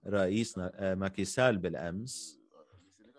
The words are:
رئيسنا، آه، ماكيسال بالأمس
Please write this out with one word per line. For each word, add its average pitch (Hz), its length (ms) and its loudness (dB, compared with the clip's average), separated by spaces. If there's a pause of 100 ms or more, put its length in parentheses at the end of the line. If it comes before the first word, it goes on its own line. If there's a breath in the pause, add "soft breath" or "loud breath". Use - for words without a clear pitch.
رئيسنا، 98 680 0
آه، 95 200 0
ماكيسال 98 640 2
بالأمس 87 840 -6 (800)